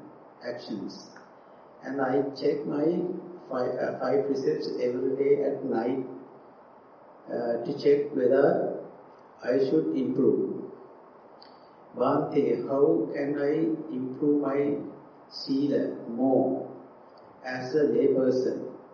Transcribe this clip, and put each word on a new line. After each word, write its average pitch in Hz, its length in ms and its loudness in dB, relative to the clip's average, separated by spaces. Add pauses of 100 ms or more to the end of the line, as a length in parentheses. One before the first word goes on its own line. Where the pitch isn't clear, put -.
(460)
actions. 107 640 -10 (720)
And 135 180 -6
I 135 220 2 (180)
check - 260 0
my 160 340 2 (500)
five, 123 240 -2
uh, - 240 -4
five 139 280 0
precepts 139 420 -2 (120)
every 127 360 0
day 143 280 4
at - 200 -2
night, 120 420 -2 (1200)
uh, 120 360 -2
to - 80 -4 (100)
check 143 320 4
whether 135 640 4 (640)
I 120 160 0
should 135 380 2
improve. 127 680 2 (1300)
Bhante, 123 720 2
how 143 440 4
can 143 260 -2
I 143 140 2 (400)
improve 135 500 0
my 143 340 0 (520)
sila - 680 -2 (120)
more 127 600 2 (760)
as 131 300 -6
a 151 100 4
layperson 131 840 2 (240)